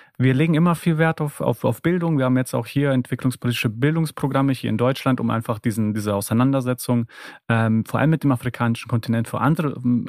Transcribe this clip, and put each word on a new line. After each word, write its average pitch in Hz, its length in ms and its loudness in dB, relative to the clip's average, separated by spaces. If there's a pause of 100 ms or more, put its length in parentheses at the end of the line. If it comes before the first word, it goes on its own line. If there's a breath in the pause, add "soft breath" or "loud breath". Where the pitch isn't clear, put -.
(200 soft breath)
Wir 127 160 4
legen 160 180 2
immer 165 220 4
viel 160 240 0
Wert 160 200 2
auf, 147 220 -6
auf, - 220 0
auf - 180 0
Bildung. 170 380 0
Wir 131 60 2
haben 127 120 2
jetzt 127 160 -2
auch 120 140 -4
hier 143 240 0
entwicklungspolitische 123 760 -2
Bildungsprogramme 139 840 0
hier 117 160 -4
in 110 80 -2
Deutschland, 127 420 0
um 117 120 -2
einfach 113 260 -4
diesen, 107 380 -2
diese 104 180 -2
Auseinandersetzung, 123 920 0 (420 loud breath)
ähm, 113 360 2
vor 117 140 -4
allem 143 120 4
mit 160 120 0
dem 139 80 4
afrikanischen 120 560 -2
Kontinent, 117 400 -2
vor - 140 -6
andere, 147 400 0 (280)